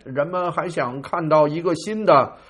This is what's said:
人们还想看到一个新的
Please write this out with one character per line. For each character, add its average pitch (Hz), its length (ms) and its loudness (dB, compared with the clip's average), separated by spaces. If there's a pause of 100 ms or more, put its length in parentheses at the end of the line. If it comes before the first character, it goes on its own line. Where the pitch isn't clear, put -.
人 139 220 -4
们 175 240 -4
还 170 200 -4
想 139 320 -4
看 165 260 -4
到 151 180 6
一 156 140 -4
个 170 140 0
新 214 320 -6
的 139 260 6 (180)